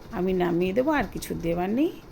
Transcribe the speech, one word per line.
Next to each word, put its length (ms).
আমি 220
নামিয়ে 400
দেবো, 180
আর 120
কিছু 220
দেবার 340
নেই। 220